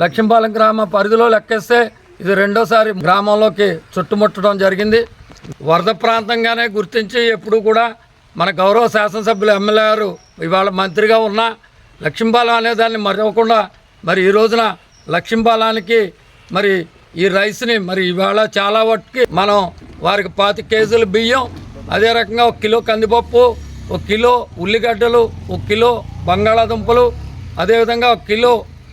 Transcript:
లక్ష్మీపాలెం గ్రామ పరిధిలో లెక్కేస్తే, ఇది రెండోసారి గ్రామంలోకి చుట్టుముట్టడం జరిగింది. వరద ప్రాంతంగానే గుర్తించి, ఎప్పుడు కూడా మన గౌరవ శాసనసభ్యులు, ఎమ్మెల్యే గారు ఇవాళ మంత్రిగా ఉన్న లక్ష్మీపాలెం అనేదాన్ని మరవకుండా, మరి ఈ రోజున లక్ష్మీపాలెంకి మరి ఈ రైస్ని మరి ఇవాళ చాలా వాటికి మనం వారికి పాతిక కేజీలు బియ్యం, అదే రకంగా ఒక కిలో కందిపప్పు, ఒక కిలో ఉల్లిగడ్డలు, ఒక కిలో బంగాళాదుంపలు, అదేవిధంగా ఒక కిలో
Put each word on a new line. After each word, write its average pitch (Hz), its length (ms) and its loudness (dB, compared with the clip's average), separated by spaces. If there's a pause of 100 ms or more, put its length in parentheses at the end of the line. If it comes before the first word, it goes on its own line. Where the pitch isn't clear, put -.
లక్ష్మీపాలెం 220 520 2
గ్రామ 220 280 2 (120)
పరిధిలో 220 380 2
లెక్కేస్తే, 220 460 0 (420)
ఇది 190 180 -2
రెండోసారి 220 500 2 (140)
గ్రామంలోకి 202 640 2 (260)
చుట్టుముట్టడం 202 600 0 (100)
జరిగింది. 208 380 2 (680)
వరద 175 220 2 (120)
ప్రాంతంగానే 233 640 0 (120)
గుర్తించి, 220 440 -4 (140)
ఎప్పుడు 220 220 -2 (100)
కూడా 220 160 4 (580)
మన 180 80 0 (120)
గౌరవ 208 240 4 (100)
శాసనసభ్యులు, 214 640 0
ఎమ్మెల్యే 214 300 2
గారు 214 200 0 (380)
ఇవాళ 190 220 0 (120)
మంత్రిగా 214 360 2 (100)
ఉన్న 214 160 -2 (600)
లక్ష్మీపాలెం 233 560 0
అనేదాన్ని 226 460 -2
మరవకుండా, 214 520 0 (500)
మరి 185 200 0
ఈ - 100 4
రోజున 226 240 2 (520)
లక్ష్మీపాలెంకి 220 840 0 (560)
మరి 202 160 0 (500)
ఈ 196 40 2 (100)
రైస్ని 220 400 -2 (120)
మరి 190 140 -4 (100)
ఇవాళ 196 260 0 (200)
చాలా 202 300 0
వాటికి 226 340 -2 (180)
మనం 208 180 2 (480)
వారికి 185 240 -2 (100)
పాతిక 202 320 -2
కేజీలు 220 420 2
బియ్యం, 240 300 0 (500)
అదే 208 140 2 (100)
రకంగా 226 320 0
ఒక 233 140 -8
కిలో 214 140 2 (100)
కందిపప్పు, 226 560 2 (480)
ఒక 175 80 -4 (100)
కిలో 233 240 2 (300)
ఉల్లిగడ్డలు, 233 580 0 (300)
ఒక 180 80 -6 (100)
కిలో 233 220 2 (360)
బంగాళాదుంపలు, 220 800 2 (560)
అదేవిధంగా 233 540 0
ఒక - 160 -16
కిలో 240 200 2 (400)